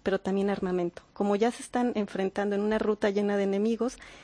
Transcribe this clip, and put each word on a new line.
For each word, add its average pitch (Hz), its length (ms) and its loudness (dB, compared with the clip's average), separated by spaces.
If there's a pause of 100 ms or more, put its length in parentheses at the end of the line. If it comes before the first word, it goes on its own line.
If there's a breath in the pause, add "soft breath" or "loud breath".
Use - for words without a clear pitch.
pero 190 180 0
también 196 300 0
armamento. 180 520 -2 (100)
Como 202 240 2
ya 226 160 2
se - 100 -14
están 247 320 0
enfrentando 202 640 -2
en 202 60 0
una 214 160 2
ruta 214 320 0
llena 202 260 2
de 202 80 2
enemigos, 214 520 0 (280 loud breath)